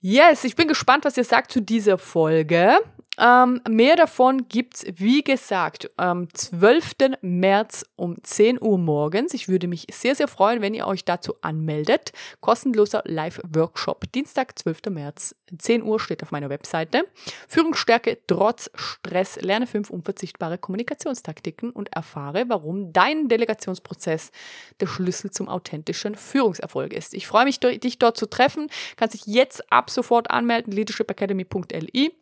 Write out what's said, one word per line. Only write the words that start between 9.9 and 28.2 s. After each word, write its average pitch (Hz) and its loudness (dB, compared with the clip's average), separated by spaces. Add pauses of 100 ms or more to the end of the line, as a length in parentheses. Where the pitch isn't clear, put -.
sehr, 254 -2
sehr 285 0
freuen, 214 0
wenn 202 -2
ihr - -6
euch 196 -4
dazu - -4
anmeldet. 156 -2 (260)
Kostenloser 220 0
Live-Workshop, 160 -4
Dienstag, 262 -4
zwölfter - -6
März, 147 -4 (240)
zehn 233 0
Uhr 214 -2
steht - -6
auf - -14
meiner 143 -6
Webseite. 160 -4 (400)
Führungsstärke 262 0 (100)
trotz 196 0
Stress. - -6
Lerne 214 -2
fünf 208 -6
unverzichtbare 175 -8
Kommunikationstaktiken 233 -8
und - -12
erfahre, 156 -6
warum 180 -6
dein 285 2
Delegationsprozess 220 -4 (480)
der 196 -2
Schlüssel 180 -6
zum - -6
authentischen 180 -8
Führungserfolg - -2
ist. - -10
Ich - -10
freue 233 2
mich, 277 -2
do-, 247 0
dich 247 -6
dort 233 2
zu 214 -4